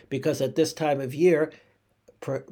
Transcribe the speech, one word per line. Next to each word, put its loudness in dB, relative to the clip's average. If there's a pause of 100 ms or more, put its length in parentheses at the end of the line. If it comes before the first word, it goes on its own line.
(100)
because -2
at -2
this 2
time 0
of -8
year, 4 (680)
pre-, -6 (140)